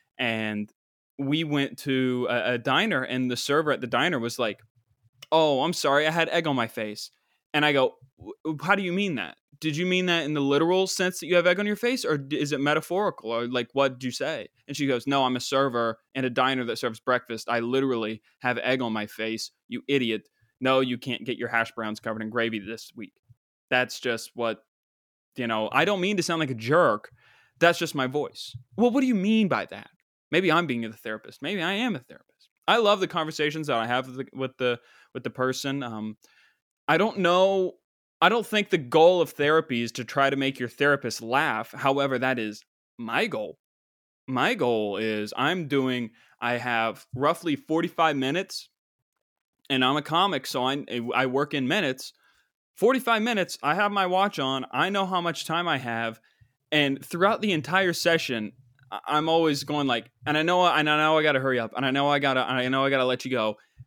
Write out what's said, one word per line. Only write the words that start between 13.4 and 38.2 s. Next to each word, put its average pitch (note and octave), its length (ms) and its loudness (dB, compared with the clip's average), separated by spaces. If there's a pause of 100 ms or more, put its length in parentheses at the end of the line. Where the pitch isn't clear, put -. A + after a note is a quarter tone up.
like, B2 240 -2
what C3+ 220 2
did B2+ 100 -10
you B2 80 -4
say?" C3+ 360 -6 (200)
And C#3+ 80 -10
she C#3+ 100 -2
goes, B2 200 0
"No, C#3 180 2
I'm B2+ 120 2
a A#2+ 40 -6
server A#2+ 580 0 (160)
in C3 100 -2
a B2+ 60 -2
diner B2+ 360 0
that A#2 120 -4
serves A2+ 220 -4
breakfast. A#2+ 480 -2
I A#2 120 0
literally A#2+ 600 -2 (200)
have B2 180 -2
egg C3 240 0
on A2+ 100 -2
my G#2+ 140 -4
face, A2 440 -6 (160)
you A#2+ 220 -10
idiot. A#2+ 400 0 (320)
No, C3 200 2
you B2 180 -2
can't B2 260 -8
get B2 140 -6
your A#2 100 -6
hash A2+ 240 0
browns G#2+ 280 -8
covered A2 220 -6
in A2 80 -8
gravy A2+ 280 -2
this G#2 360 -12
week." G#2+ 200 -16 (560)
That's B2+ 300 0
just A#2+ 340 -4
what, A#2 300 -4 (720)
you B2 100 -4
know, A2 260 0
I D3+ 120 4
don't G3 160 0
mean G3+ 160 0
to E3+ 60 0
sound E3 180 -2
like C#3+ 100 -2
a B2+ 40 -6
jerk. A#2 560 2 (480)
That's E3+ 200 4
just E3 160 -4
my C3 120 0
voice. - 500 -6 (200)
"Well, A#3 140 4
what C4 100 2
do C4 60 2
you B3+ 80 2
mean G#3 340 2
by A2 180 -2
that?" - 240 -16 (400)
Maybe E3+ 220 2
I'm E3+ 140 2
being A#2+ 160 -2
the A2+ 100 -6
therapist. - 480 -12
Maybe F3 220 -4
I F3 100 -2
am G#3+ 240 -2
a A#2+ 40 -10
therapist. - 500 -20 (160)
I G3+ 100 4
love G#3 240 4
the F#3 80 0
conversations D#3 600 -4
that A#2+ 100 0
I A2+ 80 -2
have B2 200 -2
with B2+ 100 -16
the, C3+ 180 -8
with C3 240 -8
the, A#2+ 200 0 (360)
with B2 100 -8
the C3 60 -6
person. C3 520 -2
Um, G#2+ 360 -8 (680)
I D#3 120 4
don't G3+ 220 0
know. F#3 560 4 (440)